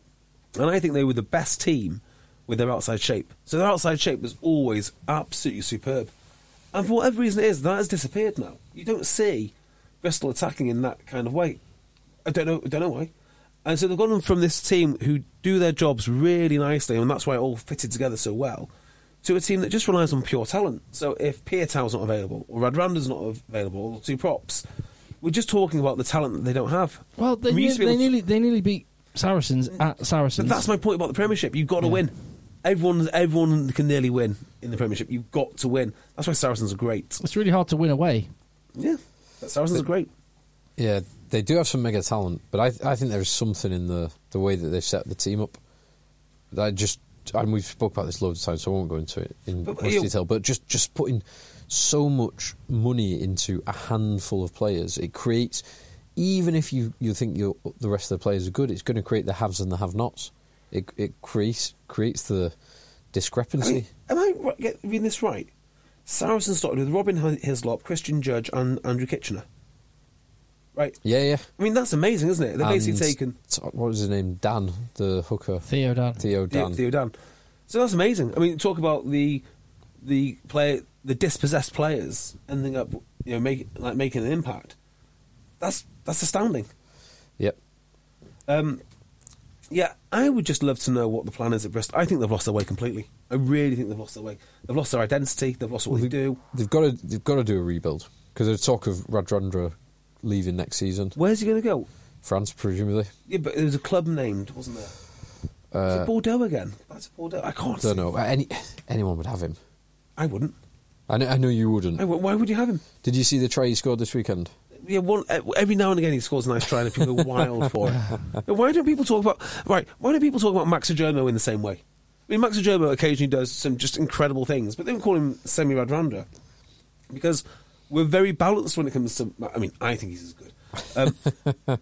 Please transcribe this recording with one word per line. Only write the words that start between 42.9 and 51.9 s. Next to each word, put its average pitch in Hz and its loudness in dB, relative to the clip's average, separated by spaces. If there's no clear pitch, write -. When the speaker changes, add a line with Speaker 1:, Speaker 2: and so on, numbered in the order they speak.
Speaker 3:
I 135 0
think 123 -2
there 101 0
is 95 -2
something 101 -2
in 90 -4
the, 85 -2
the 95 -2
way 98 2
that 82 -4
they've 87 -2
set - -2
the - -8
team 104 -4
up. - -6
I 104 0
just, 98 -2
and 110 0
we've 101 0
spoke - -2
about 87 -4
this - -8
loads 87 -2
of - -8
times, 82 -2
so 95 -2
I - 0
won't 92 -2
go 82 -4
into 80 -6
it - -10
in 90 -4
Speaker 1:
But, - -8
Speaker 3:
much - 0
Speaker 1:
you 202 2
Speaker 3:
detail. 95 -2
But 107 0
just, - -4
just - -2
putting 131 -2
so 147 2